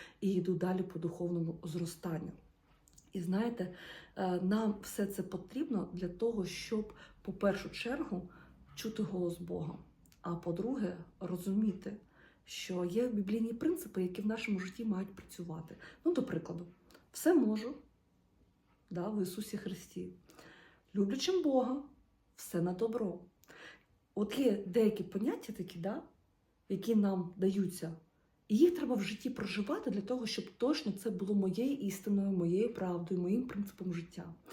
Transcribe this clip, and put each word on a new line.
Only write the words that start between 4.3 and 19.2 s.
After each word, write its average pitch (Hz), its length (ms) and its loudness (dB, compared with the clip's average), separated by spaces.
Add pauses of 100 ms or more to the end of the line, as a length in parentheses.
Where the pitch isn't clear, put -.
нам 208 420 4
все - 240 -2
це 196 160 -2
потрібно 202 680 -4
для 180 160 -2
того, 226 360 0
щоб, - 480 -4 (300)
по 196 100 -6
першу 196 380 2
чергу, 240 580 -4 (460)
чути 220 280 -2
голос 175 360 0
Бога. 170 400 -4 (420)
А 170 140 -4
по-друге, 185 600 0 (240)
розуміти, 196 760 0 (500)
що - 380 -4
є 214 240 2
біблійні 220 440 0
принципи, 311 500 0
які 185 200 -2
в 208 40 -2
нашому 214 340 0
житті 185 240 -6
мають 196 300 -2
працювати. - 640 -10 (280)
Ну, 349 100 4
до 269 80 4
прикладу, 170 440 -4 (460)
все 339 220 6
можу, 226 400 4 (1160)
да, 175 180 -4
в 208 140 0